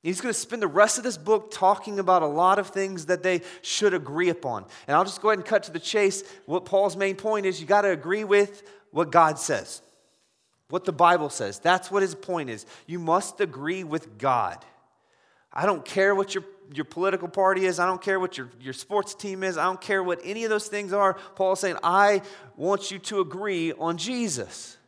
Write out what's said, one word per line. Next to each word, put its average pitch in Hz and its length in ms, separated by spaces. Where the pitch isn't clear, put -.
He's 180 160
gonna 240 120
spend 220 300
the 190 60
rest 202 300
of 240 40
this 208 160
book 202 320
talking 196 480
about 185 240
a 151 60
lot 180 320
of 190 80
things 190 380
that 180 180
they 180 180
should - 320
agree 160 360
upon. 123 380
And 143 100
I'll 180 80
just 190 160
go 214 100
ahead 202 100
and - 40
cut 214 200
to 160 80
the 165 80
chase. 196 420
What 170 180
Paul's 190 320
main 196 200
point 214 280
is, 180 160
you 160 60
gotta 202 240
agree 175 320
with 202 400
what 160 180
God 156 260
says, - 460
what 180 160
the 185 80
Bible 170 360
says. 104 300
That's 180 320
what 196 120
his 180 120
point 160 360
is. 110 160
You 175 140
must 170 400
agree 165 420
with 151 340
God. 110 480
I 160 140
don't 180 180
care 196 300
what 196 200
your, 190 100
your 147 120
political 180 420
party 190 380
is. 175 160
I 175 60
don't 185 140
care 190 200
what 180 160
your, 123 140
your 131 140
sports - 400
team 190 280
is. 185 160
I 151 60
don't 185 160
care 196 220
what 175 200
any 220 220
of 220 60
those 214 180
things 202 240
are. 196 220
Paul's 190 240
saying, 180 240
"I 196 380
want 190 360
you 190 80
to 202 220
agree 175 520
on 170 240
Jesus. 180 800